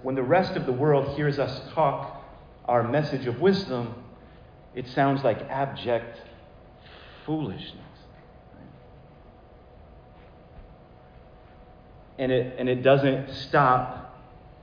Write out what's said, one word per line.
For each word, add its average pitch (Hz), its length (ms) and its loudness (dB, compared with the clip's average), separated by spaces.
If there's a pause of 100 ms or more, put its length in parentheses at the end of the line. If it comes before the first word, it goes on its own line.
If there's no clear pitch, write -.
when 131 140 -4
the 135 80 0
rest 175 320 4
of 147 100 -4
the 139 60 0
world 139 460 2
hears 147 200 0
us 131 240 -4 (120)
talk - 500 -2 (420)
our 123 160 4
message 127 460 0
of 120 140 -4
wisdom, 127 520 0 (800)
it 123 140 -10
sounds 139 360 2
like 113 260 2
abject 131 720 -4 (1040)
foolishness. 139 500 -6
Right? - 920 -20 (3500)
And 131 140 -2
it, 127 260 0
and 127 120 -2
it 123 120 0
doesn't 135 500 4
stop - 840 0 (460)